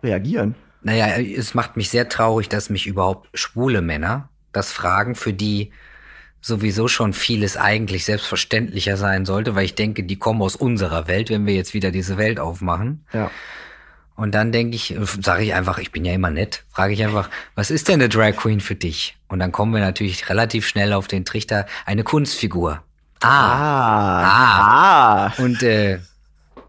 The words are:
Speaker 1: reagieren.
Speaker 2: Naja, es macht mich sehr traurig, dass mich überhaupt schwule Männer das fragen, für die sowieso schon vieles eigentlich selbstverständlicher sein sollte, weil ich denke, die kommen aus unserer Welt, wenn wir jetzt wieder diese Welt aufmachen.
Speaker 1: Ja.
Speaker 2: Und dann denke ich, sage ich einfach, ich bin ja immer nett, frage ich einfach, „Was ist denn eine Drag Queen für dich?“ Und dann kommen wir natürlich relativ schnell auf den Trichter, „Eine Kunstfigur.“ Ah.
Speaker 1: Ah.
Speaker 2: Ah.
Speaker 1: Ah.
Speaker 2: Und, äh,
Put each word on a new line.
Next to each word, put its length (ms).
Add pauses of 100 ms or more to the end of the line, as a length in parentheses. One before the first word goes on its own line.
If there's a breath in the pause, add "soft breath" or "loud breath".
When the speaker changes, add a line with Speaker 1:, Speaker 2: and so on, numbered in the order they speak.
Speaker 1:
reagieren. 500 (280)
Speaker 2:
Naja, 240 (120)
es 360
macht 220
mich 140
sehr 180
traurig, 400
dass 220
mich 160
überhaupt 500
schwule 460
Männer 460 (240)
das 180
fragen, 460
für 160
die 400 (680 loud breath)
sowieso 460
schon 280
vieles 420
eigentlich 480
selbstverständlicher 920
sein 300
sollte, 300
weil 80
ich 100
denke, 300
die 120
kommen 240
aus 140
unserer 540
Welt, 220
wenn 160
wir 80
jetzt 200
wieder 160
diese 260
Welt 220
aufmachen. 760
Speaker 1:
Ja. 200 (840 loud breath)
Speaker 2:
Und 220
dann 160
denke 240
ich, 200 (240)
sage 220
ich 120
einfach, 240
ich 120
bin 140
ja 80
immer 180
nett, 400
frage 220
ich 120
einfach, 240 (280 loud breath)
„Was 160
ist 160
denn 120
eine 80
Drag 280
Queen 240
für 160
dich?“ 400 (120)
Und 120
dann 120
kommen 220
wir 60
natürlich 480
relativ 380
schnell 260
auf 160
den 160
Trichter, 420 (200 loud breath)
„Eine 180
Kunstfigur.“ 800 (380)
Ah. 80
Speaker 1:
Ah. 920
Speaker 2:
Ah. 1040
Speaker 1:
Ah. 160
Speaker 2:
Und, 220
äh, 340 (720)